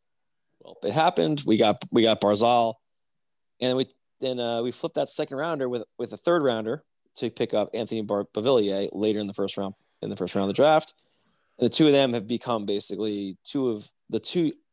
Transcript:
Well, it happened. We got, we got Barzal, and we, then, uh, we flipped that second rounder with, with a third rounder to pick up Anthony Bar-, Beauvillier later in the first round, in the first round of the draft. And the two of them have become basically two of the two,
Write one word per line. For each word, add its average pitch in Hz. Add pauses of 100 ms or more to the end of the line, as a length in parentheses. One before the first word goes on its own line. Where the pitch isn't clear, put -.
(600)
Well, -
it 101
happened. 156
We 110
got, 107
we 117
got 110
Barzal, 113 (840)
and 127
we, 131 (340)
then, 127
uh, 117
we 123
flipped 165
that 143
second -
rounder 147
with, 123 (160)
with 120
a 107
third 170
rounder 117 (320)
to 120
pick 113
up 104
Anthony 113
Bar-, 101
Beauvillier 104
later 104
in 104
the 98
first 98
round, 98 (260)
in 107
the 101
first 92
round 98
of 98
the 135
draft. 156 (640)
And 120
the -
two 160
of 143
them 139
have 107
become 117
basically 101
two 135
of 104 (180)
the 117
two, 165 (200)